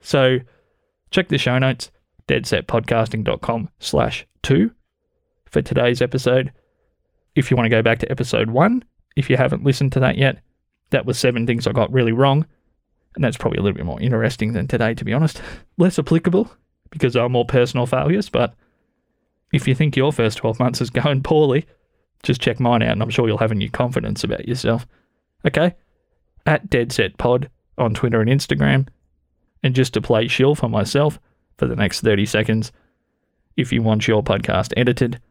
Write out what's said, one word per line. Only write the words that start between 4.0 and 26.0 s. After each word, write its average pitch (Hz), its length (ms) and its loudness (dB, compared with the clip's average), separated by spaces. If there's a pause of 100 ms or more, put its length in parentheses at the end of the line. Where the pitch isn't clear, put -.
two, 180 300 2 (720)
for - 160 -2
today's 123 400 0
episode. 131 500 0 (840)
If 143 140 0
you 127 60 4
want 117 100 2
to 110 40 2
go 113 120 4
back 117 180 2
to - 100 -4
episode 120 400 -2
one, 196 340 2 (300)
if 139 160 -2
you 127 60 4
haven't 131 260 0
listened 135 300 0
to 131 80 0
that 135 180 2
yet, 135 240 0 (480)
that 135 160 0
was 123 120 -2
seven 123 280 0
things 117 200 0
I 113 60 0
got 113 200 0
really 123 200 2
wrong. 139 340 2 (680)
And - 80 -2
that's 117 140 0
probably - 220 -2
a - 40 -2
little 101 140 0
bit - 100 -8
more 76 140 -8
interesting 113 520 -2
than 117 140 -4
today, 113 280 -2
to 113 100 -10
be 104 80 -4
honest. 147 280 0 (180)
<laughs> - 180 -20
Less 180 220 2
applicable 170 520 0 (400)
because 131 220 -2
they 123 80 2
are 120 80 2
more 123 160 2
personal 123 420 0
failures, 147 440 0
but - 240 0 (1000)
if - 160 0
you 131 60 4
think 143 220 0
your 139 160 2
first 113 260 0
twelve 110 200 -4
months 123 220 0
is 120 100 -4
going 135 320 0
poorly, 151 440 2 (560)
just - 180 -2
check 117 180 -2
mine 120 240 2
out 113 100 0
and 104 100 -2
I'm 113 80 -4
sure 117 180 0
you'll 107 100 0
have 113 140 0
a 110 40 -2
new 98 140 -4
confidence 117 540 -4
about - 240 -6
yourself. 120 380 -2 (600)
Okay? 165 280 2 (720)